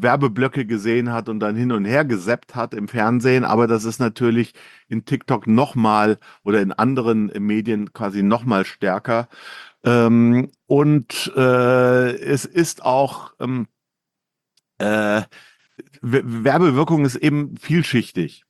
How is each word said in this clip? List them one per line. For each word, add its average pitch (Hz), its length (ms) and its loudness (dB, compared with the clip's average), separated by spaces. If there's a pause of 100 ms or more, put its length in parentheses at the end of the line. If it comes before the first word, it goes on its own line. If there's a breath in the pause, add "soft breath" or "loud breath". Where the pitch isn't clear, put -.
Werbeblöcke 127 640 0
gesehen 117 460 -2
hat 117 180 -6
und 110 100 -6
dann 104 160 -2
hin 123 160 -2
und 104 140 -2
her 135 200 0
gesappt 113 500 -4
hat 117 180 -6
im 104 140 -8
Fernsehen. 123 560 2
Aber 113 240 2
das 113 160 0
ist 113 160 -6
natürlich 117 540 0 (340 loud breath)
in 110 180 -6
TikTok 127 400 -4
noch 120 300 2
mal 107 420 2 (260 loud breath)
oder 104 180 2
in 98 100 -2
anderen 113 680 0
Medien 104 540 -2
quasi 101 300 -4
noch 117 220 2
mal 98 200 0
stärker. 113 600 -4 (560 loud breath)
Ähm, 120 680 4 (160)
und, 147 680 0
äh, 127 840 2
es 139 280 -2
ist - 380 -4
auch, 135 560 -2
ähm, 123 280 -6 (1120)
äh, 104 420 0 (800 soft breath)
W-, 123 220 0
Werbewirkung 139 840 2
ist 123 120 -2
eben 147 400 -2
vielschichtig. 117 920 -2